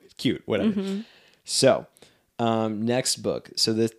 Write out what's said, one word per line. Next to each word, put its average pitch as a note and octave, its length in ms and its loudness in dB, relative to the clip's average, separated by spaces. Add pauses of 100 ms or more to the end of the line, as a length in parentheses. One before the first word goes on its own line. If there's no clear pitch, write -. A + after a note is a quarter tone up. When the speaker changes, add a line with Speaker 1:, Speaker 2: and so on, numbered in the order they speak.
Speaker 1:
It's - 120 -20
cute, - 300 -2
whatever. A2+ 260 0
Speaker 2:
Mm-hmm. G3 300 -4 (440)
Speaker 1:
So, G#2 400 2 (540)
um, A2 420 0
next A#2+ 360 -2
book. G#2 380 -4
So - 160 0
the, A2+ 280 2